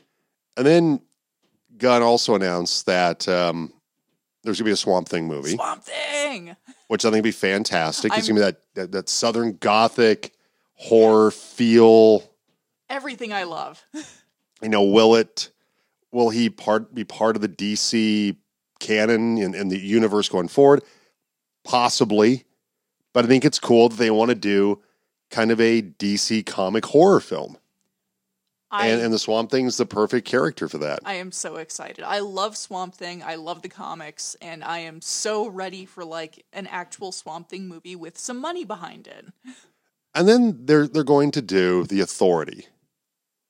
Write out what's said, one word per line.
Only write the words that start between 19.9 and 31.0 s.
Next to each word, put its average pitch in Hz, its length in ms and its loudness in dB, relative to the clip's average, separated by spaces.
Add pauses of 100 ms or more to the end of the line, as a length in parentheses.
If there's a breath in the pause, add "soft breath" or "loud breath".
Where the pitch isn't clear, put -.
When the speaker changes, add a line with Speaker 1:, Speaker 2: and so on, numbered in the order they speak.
Speaker 1:
going 90 200 -2
forward? 139 340 6 (800 soft breath)
Possibly. 120 800 2 (680)
But 120 140 2
I - 20 -2
think 131 160 4
it's 147 140 2
cool 117 320 4
that 113 60 -6
they 113 160 0
wanna 113 240 2
do 101 480 0 (480)
kind 113 180 0
of 113 100 0
a 117 220 2
D 101 360 -6
C 110 260 -4
comic 98 420 -4
horror 170 340 4
film. - 380 -10 (1120)
Speaker 2:
I 202 200 -2
Speaker 1:
And, 117 120 0
and 117 120 0
the 110 40 0
Swamp 110 320 -2
Thing's 127 280 -2
the 117 100 0
perfect 107 400 -2
character 127 420 -2
for 78 80 -12
that. 73 260 -6